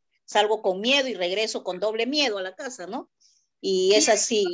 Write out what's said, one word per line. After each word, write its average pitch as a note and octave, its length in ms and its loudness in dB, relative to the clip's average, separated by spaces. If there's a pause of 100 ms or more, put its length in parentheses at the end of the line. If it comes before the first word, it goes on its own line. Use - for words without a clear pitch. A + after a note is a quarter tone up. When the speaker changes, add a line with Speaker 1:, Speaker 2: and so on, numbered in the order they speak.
(260)
Speaker 1:
salgo G#3+ 360 2
con F#3+ 200 -2
miedo C4 260 2
y A#3 60 -4
regreso F#3+ 500 -4
con F3+ 160 -6
doble A3 280 -2
miedo C4+ 320 0
a - 20 -6
la F#3+ 140 -8
casa, B3 320 -12
¿no? C4 220 -10 (500)
Y F#3+ 360 2
es G#3+ 120 4
Speaker 2:
Sí, A3+ 60 6
Speaker 1:
así, G#3 300 2 (100)